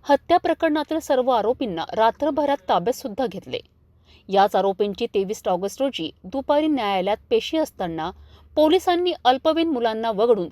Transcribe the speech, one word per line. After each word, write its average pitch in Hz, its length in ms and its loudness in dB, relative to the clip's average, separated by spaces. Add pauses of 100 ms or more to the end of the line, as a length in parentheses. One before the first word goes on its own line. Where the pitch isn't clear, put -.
हत्या 320 300 2
प्रकरणातील 311 600 -2
सर्व 277 320 0
आरोपींना 214 640 -2
रात्रभरात 277 640 2 (120)
ताब्यात 214 280 0
सुद्धा 240 300 -6
घेतले. 175 340 -10 (680)
याच 196 280 2
आरोपींची 196 500 0
तेवीस 196 400 -4
ऑगस्ट 196 360 -2
रोजी 277 280 -4 (140)
दुपारी 285 420 -2
न्यायालयात 208 500 0 (140)
पेशी 226 260 0
असताना 175 540 -4 (460)
पोलिसांनी 349 560 2 (120)
अल्पवयीन 320 440 2
मुलांना 226 420 -2
वगळून 202 420 2